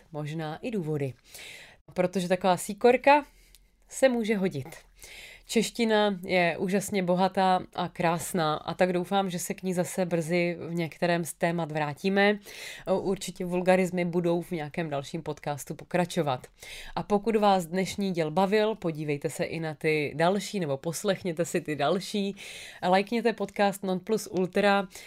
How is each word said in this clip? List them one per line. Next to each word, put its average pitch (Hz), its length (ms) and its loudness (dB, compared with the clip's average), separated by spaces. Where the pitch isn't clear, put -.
možná 151 440 -6
i - 140 -8
důvody. 151 440 -2
Protože 180 340 0
taková 185 280 4
síkorka 247 720 4
se - 200 4
může 226 280 0
hodit. 175 320 -2
Čeština 214 760 2
je 180 340 2
úžasně 190 440 0
bohatá 185 600 2
a 175 140 -4
krásná, 165 680 0
a - 200 -6
tak 185 180 2
doufám, 185 380 0
že 175 80 -6
se 190 160 -6
k - 80 -20
ní 185 120 -2
zase 180 320 -2
brzy 170 500 0
v 170 60 -6
některém 170 500 0
z - 80 -10
témat 170 400 -2
vrátíme. 190 680 2
Určitě 185 440 -4
vulgarismy 180 600 2
budou 175 380 0
v - 80 -10
nějakém 160 400 -6
dalším 143 320 -6
podcastu 147 520 -8
pokračovat. 165 720 -2
A 175 60 -4
pokud 208 340 0
vás 196 300 4
dnešní 190 460 -2
díl 160 180 0
bavil, 208 440 2
podívejte 151 560 -4
se 170 140 -4
i 165 160 -6
na 160 140 -4
ty 156 400 0
další, 190 460 2
nebo 143 160 0
poslechněte 170 680 -2
si 170 160 -2
ty 151 160 -4
další. 196 600 -2
Lajkněte 214 440 2
podcast 202 500 0
Non 185 180 -2
Plus 208 300 -4
Ultra, 196 580 2